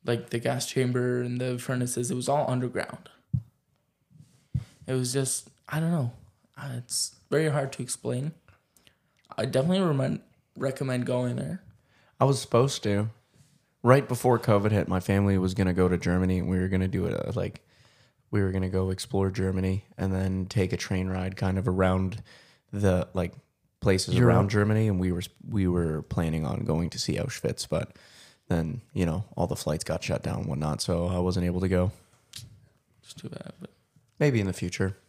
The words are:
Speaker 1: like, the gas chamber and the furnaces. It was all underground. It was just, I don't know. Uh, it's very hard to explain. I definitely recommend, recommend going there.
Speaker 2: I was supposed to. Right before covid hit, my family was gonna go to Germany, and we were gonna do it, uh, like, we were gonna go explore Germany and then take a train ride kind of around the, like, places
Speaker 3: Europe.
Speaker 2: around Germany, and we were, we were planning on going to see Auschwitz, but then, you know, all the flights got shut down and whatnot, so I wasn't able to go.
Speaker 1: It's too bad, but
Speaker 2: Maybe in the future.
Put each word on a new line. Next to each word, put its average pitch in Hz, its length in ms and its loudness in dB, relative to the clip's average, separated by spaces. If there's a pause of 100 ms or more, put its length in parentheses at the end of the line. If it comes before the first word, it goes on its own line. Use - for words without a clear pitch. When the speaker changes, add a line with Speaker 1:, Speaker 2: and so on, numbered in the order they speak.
Speaker 1:
like, 117 260 -2
the 123 80 -4
gas 123 280 -2
chamber 123 560 0
and 123 180 -4
the 127 180 -4
furnaces. 123 520 -4
It - 40 -2
was 123 140 -4
all 143 220 2
underground. - 580 -4 (1800)
It 131 80 -2
was 127 180 -2
just, 135 380 -4 (180)
I 151 120 -2
don't 165 120 0
know. 127 200 0 (440)
Uh, 139 220 -10
it's - 360 -6 (160)
very 151 180 2
hard 139 260 -2
to - 80 -8
explain. 123 500 -6 (1040)
I - 100 0
definitely 151 340 2
recommend, 135 400 0 (360)
recommend 131 500 -2
going 123 300 -2
there. 156 260 -6 (580)
Speaker 2:
I 135 40 6
was 135 160 4
supposed 135 420 2
to. 101 260 2 (760)
Right 135 240 6
before 120 320 2
covid 104 340 4
hit, 101 160 2
my 90 120 0
family 98 380 4
was 92 160 0
gonna 95 180 2
go 90 160 4
to 90 80 2
Germany, 90 420 2
and 87 120 -2
we 92 80 2
were 92 100 0
gonna 95 200 0
do 92 180 -2
it, - 80 -2
uh, 50 200 -6
like, - 280 -6 (680)
we 104 120 0
were 95 100 0
gonna 95 160 -2
go 92 220 0
explore 98 400 -2
Germany 95 540 -2 (120)
and 95 160 -2
then 95 340 -2
take 92 260 0
a 95 40 -4
train 92 320 -4
ride 92 280 -4
kind 95 200 -2
of 92 100 -2
around 92 560 2 (500)
the, 95 420 2
like, 87 180 -2 (480)
places 95 340 2
Speaker 3:
Europe. 120 200 8
Speaker 2:
around 101 160 4
Germany, 107 380 2
and 95 120 0
we 92 120 0
were, 87 100 -2 (260)
we 98 180 0
were 85 360 0
planning 80 420 -2
on - 200 -2
going 80 260 0
to - 80 -12
see - 160 -2
Auschwitz, - 520 -4
but - 300 -4 (520)
then, 82 340 -2 (100)
you 90 140 2
know, 82 180 -2 (120)
all 87 100 0
the 82 100 -2
flights 78 280 -4
got 82 200 -4
shut - 180 -2
down - 180 -4
and - 60 -6
whatnot, 76 360 -4
so 85 240 -2
I 90 140 -2
wasn't 90 260 0
able 87 140 -2
to 92 80 0
go. 90 220 2 (1120)
Speaker 1:
It's - 120 -20
too - 160 -14
bad, - 300 -14
but 180 100 -16 (480)
Speaker 2:
Maybe 143 200 4
in 98 80 2
the 92 60 0
future. 92 460 -2 (100)